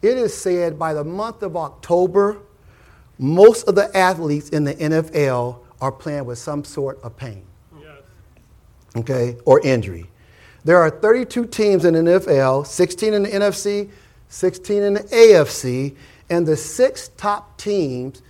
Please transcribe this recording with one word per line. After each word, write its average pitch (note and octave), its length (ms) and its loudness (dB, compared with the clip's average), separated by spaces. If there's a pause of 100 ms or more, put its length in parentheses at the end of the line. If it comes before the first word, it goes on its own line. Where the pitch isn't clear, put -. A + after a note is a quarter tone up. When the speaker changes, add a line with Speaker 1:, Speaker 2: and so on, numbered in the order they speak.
Speaker 1:
It A#3+ 160 2
is A#3 180 -2
said F3 440 -4
by D#3+ 160 -4
the D3 100 -6
month G#3 380 -10
of F3 160 -8
October, F#3 800 0 (800)
most F#3 500 6
of F#3+ 60 2
the G3+ 200 0
athletes E3 540 0
in D3+ 160 -2
the C#3+ 140 -4
N D#3 160 -2
F D#3+ 200 -2
L B2+ 480 -2 (180)
are C3 120 -4
playing C#3+ 320 -8
with A#2+ 140 -10
some D3 260 -8
sort C3+ 380 -8
of A#2 160 -16
pain. G#2 260 -14 (340)
Speaker 2:
Yes. D3+ 120 -20 (1080)
Speaker 1:
Okay, A#2+ 480 -4
or C#3 160 8
injury. F#2+ 500 -2 (540)
There F3 140 6
are E3 100 4
thirty-two A#3 580 -2
teams G3+ 380 0
in E3+ 80 4
the E3 80 2
N E3 80 2
F F#3 200 2
L, C3+ 360 2
sixteen F3+ 480 -2
in G3+ 120 0
the G3+ 80 -6
N G3 100 -2
F G3+ 120 0
C, G3+ 360 -6 (380)
sixteen F#3+ 540 -4
in G3+ 120 0
the G#3 180 -6
A A3+ 220 8
F D3 160 4
C, C3 440 -6 (360)
and E3+ 160 0
the D#3 100 0
six - 520 -2 (100)
top - 400 -6
teams C3+ 720 -6